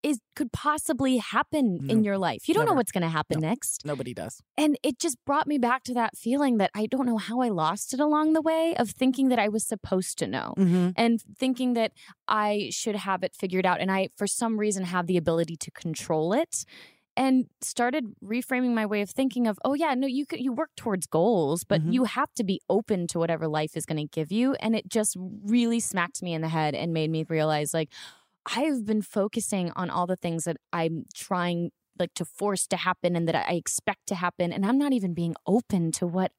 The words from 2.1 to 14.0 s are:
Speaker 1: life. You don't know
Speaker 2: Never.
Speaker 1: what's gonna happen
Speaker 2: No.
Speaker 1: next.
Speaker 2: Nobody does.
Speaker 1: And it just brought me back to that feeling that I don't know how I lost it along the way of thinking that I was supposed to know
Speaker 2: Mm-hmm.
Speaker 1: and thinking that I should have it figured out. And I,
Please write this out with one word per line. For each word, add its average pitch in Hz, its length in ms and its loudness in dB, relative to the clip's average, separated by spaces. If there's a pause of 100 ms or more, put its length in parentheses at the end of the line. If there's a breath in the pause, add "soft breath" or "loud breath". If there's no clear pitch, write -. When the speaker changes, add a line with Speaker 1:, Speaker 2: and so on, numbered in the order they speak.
Speaker 1:
life. 170 300 -2
You 330 60 2
don't 466 120 4
know 453 60 2
Speaker 2:
Never. 311 60 4
Speaker 1:
what's 240 140 0
gonna 175 180 0
happen 156 320 -2
Speaker 2:
No. 156 80 0
Speaker 1:
next. - 340 -4
Speaker 2:
Nobody 127 300 -4
does. - 280 -10 (140)
Speaker 1:
And 294 280 2
it 285 160 0
just 294 260 -2
brought 285 220 0
me 294 100 0
back 247 280 2
to 254 100 -6
that 233 200 0
feeling 254 440 2
that 196 160 4
I 214 100 0
don't 262 200 0
know 233 120 2
how 226 240 -2
I 240 80 2
lost 170 440 0
it 254 60 -4
along 302 340 4
the 320 80 4
way 320 340 2
of 220 160 0
thinking 262 380 2
that 247 100 4
I 208 100 2
was 214 160 -2
supposed - 540 -2
to 147 80 -2
know - 300 -4
Speaker 2:
Mm-hmm. 180 380 4
Speaker 1:
and 233 240 4 (160)
thinking 254 380 0
that 226 180 0 (360 loud breath)
I 208 440 0
should 208 240 -4
have 190 280 -2
it - 120 -4
figured 185 300 0
out. 180 160 4
And 190 100 0
I, 190 240 0